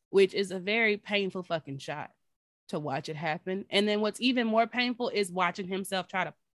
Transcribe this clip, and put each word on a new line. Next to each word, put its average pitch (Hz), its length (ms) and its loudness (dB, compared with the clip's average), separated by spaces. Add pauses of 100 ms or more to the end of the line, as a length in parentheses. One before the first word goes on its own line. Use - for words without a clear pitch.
which 190 260 6
is 190 160 -2
a 190 80 -4
very 208 380 2
painful 196 480 -2
fucking 147 340 -6
shot 147 320 -8 (580)
to 165 120 -4
watch 147 280 -4
it 156 80 -6
happen. 170 540 -4
And 202 180 4
then 208 120 2
what's 214 200 -2
even 247 280 2
more 220 180 4
painful 247 440 -2
is 202 200 0
watching 180 380 -2
himself 190 400 -4
try 185 160 0
to 151 100 -10 (220)